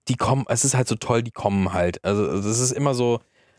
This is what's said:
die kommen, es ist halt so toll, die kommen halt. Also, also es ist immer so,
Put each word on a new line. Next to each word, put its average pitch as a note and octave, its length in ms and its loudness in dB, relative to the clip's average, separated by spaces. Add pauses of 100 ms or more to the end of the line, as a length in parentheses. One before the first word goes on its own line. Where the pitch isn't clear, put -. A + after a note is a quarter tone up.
die B2+ 80 0
kommen, C3 340 0
es A#2 160 0
ist C3+ 100 2
halt B2+ 120 2
so A#2 80 0
toll, A#2 280 0
die A2+ 80 -8
kommen G2 420 0
halt. F2+ 320 0
Also, G2+ 240 2
also G2 180 -2
es A2 120 0
ist B2+ 120 0
immer C#3 220 0
so, A#2+ 280 0 (380)